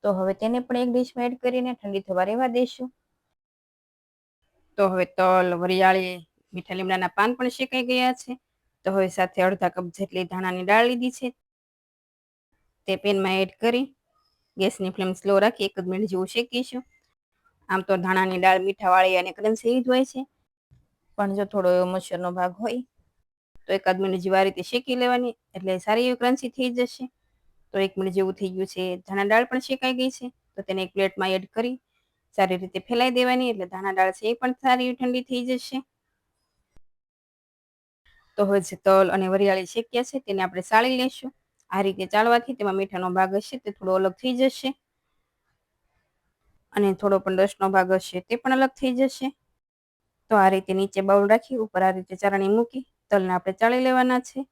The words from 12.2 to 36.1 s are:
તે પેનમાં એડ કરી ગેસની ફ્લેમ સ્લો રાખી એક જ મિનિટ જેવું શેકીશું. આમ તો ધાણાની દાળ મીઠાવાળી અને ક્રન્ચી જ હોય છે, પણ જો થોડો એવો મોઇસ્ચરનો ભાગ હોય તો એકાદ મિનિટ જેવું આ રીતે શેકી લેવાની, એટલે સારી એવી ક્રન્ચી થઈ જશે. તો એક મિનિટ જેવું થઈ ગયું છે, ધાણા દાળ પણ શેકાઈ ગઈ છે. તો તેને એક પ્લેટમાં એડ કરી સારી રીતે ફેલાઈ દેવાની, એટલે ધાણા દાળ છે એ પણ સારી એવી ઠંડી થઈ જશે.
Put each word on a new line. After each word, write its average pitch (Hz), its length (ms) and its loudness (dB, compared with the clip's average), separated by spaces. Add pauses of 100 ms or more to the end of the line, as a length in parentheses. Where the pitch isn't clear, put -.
તે 190 100 -2
પેનમાં 190 440 0
એડ 190 160 -2
કરી 240 280 0 (720)
ગેસની 190 340 -2
ફ્લેમ 185 220 -4
સ્લો 196 260 2
રાખી 208 280 0
એક - 80 -8
જ 180 120 -6
મિનિટ 185 240 -4
જેવું 185 160 -2
શેકીશું. 247 560 -6 (840)
આમ 190 140 0
તો 190 140 0
ધાણાની 185 440 0
દાળ 185 220 6
મીઠાવાળી 185 540 4
અને 180 160 -2
ક્રન્ચી 220 420 0
જ 254 120 0
હોય 254 180 4
છે, 262 160 -12 (960)
પણ 196 180 -2
જો 202 100 -2
થોડો 196 240 0
એવો 180 160 4
મોઇસ્ચરનો 180 460 -6
ભાગ 180 240 -2
હોય 233 260 -4 (800)
તો - 120 -20
એકાદ 185 260 0
મિનિટ 190 240 -2
જેવું 190 160 2
આ 190 40 4
રીતે 190 200 -2
શેકી 247 340 -4
લેવાની, 247 380 0 (180)
એટલે 185 260 -4
સારી 226 280 0
એવી 247 120 -2
ક્રન્ચી 247 320 0
થઈ 254 200 -4
જશે. 247 340 -4 (680)
તો 202 60 -2
એક 190 160 0
મિનિટ 190 200 -4
જેવું 190 200 0
થઈ 190 160 -6
ગયું 185 160 -4
છે, 185 160 -8 (140)
ધાણા 196 320 -4
દાળ 233 180 4
પણ 254 140 -4
શેકાઈ 262 360 -4
ગઈ 254 140 -2
છે. 247 160 -14 (220)
તો - 120 -16
તેને 190 220 -4
એક 185 100 -8
પ્લેટમાં 190 380 -2
એડ 190 180 -2
કરી 247 260 -4 (640)
સારી 185 200 2
રીતે 185 240 -8
ફેલાઈ 240 340 0
દેવાની, 254 340 2
એટલે 202 180 -4
ધાણા 190 280 -6
દાળ 190 160 4
છે - 160 -12
એ 233 80 0
પણ 254 200 -2
સારી 254 320 2
એવી 247 120 -4
ઠંડી 254 240 -2
થઈ 247 220 -4
જશે. 254 320 -4 (2500)